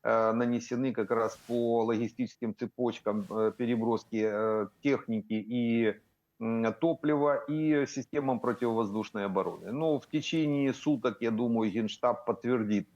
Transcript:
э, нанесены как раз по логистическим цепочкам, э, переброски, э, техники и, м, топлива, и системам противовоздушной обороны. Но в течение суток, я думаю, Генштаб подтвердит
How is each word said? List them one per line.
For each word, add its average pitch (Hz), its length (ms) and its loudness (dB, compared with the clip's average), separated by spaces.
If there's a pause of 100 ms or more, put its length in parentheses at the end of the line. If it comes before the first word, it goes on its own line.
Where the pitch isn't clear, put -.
э, 113 280 2
нанесены 120 640 0
как 107 180 -2
раз 113 240 0 (120)
по 117 380 2
логистическим 113 680 -2
цепочкам, 110 720 -4
э, 110 280 0
переброски, 113 640 0 (100)
э, 107 360 0 (160)
техники 113 500 -2
и, 117 640 0 (460)
м, 113 380 0
топлива, 151 720 2
и 151 360 2
системам 135 540 -2
противовоздушной 110 840 -2
обороны. 92 480 -2
Но 151 260 0
в - 80 -14
течение 147 680 0
суток, 127 480 0
я 117 100 0
думаю, 113 400 2
Генштаб 113 540 0
подтвердит 107 720 0